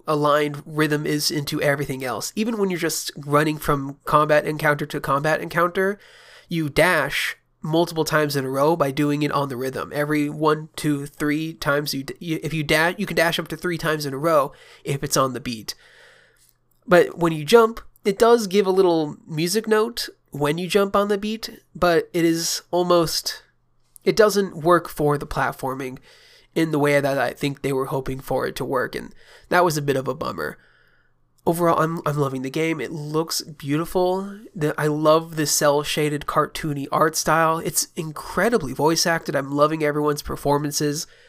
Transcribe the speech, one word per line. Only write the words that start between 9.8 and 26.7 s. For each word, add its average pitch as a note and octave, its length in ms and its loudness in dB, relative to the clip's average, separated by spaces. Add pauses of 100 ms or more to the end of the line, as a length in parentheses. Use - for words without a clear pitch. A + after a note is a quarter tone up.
Every D3 380 0
one, D#3 460 0
two, C#3+ 300 -2
three D#3 480 -4
times D3 380 -2
you C3+ 120 -6
d-, - 160 -12
you, D#3+ 200 -4
if D3+ 140 -6
you D#3+ 80 -2
da-, D#3 340 2
you G3+ 80 -6
can E3 120 -6
dash E3+ 240 2
up D#3+ 80 -6
to D#3+ 80 -6
three F3 200 -4
times D#3 300 -2
in C3+ 80 -6
a C3 40 -6
row D3 340 2 (320)
if C#3+ 180 -4
it's C#3+ 140 -2
on C3+ 160 2
the A#2 80 -8
beat. A2 340 -10 (1120)
But F3 320 4
when E3+ 140 0
you D3+ 120 -4
jump, A3+ 360 6 (240)
it G3 120 0
does A#3 300 6
give G3 180 4
a F#3+ 60 0
little E3+ 460 4 (100)
music F3 400 -2
note G#3+ 420 0 (220)
when D3 260 0
you F3+ 120 -4
jump G3+ 260 2
on G3+ 140 2
the G#3 100 0
beat, G#3+ 320 -8 (240)
but E3+ 380 2
it E3+ 120 0
is E3 460 0
almost, F3 720 2 (640)
it F#3+ 100 2
doesn't G3 440 4
work E3 300 4
for D3 300 0
the D3 80 -10
platforming C3 720 -4 (560)
in E3 160 2